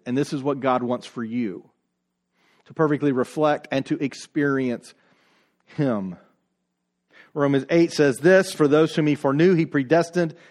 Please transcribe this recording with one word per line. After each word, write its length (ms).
and 120
this 160
is 100
what 160
God 240
wants 240
for 160
you, 460
to 80
perfectly 380
reflect 600
and 160
to 160
experience 920
Him. 520
Romans 360
eight 200
says 260
this, 360
"For 140
those 280
whom 120
He 80
foreknew, 400
He 100
predestined 680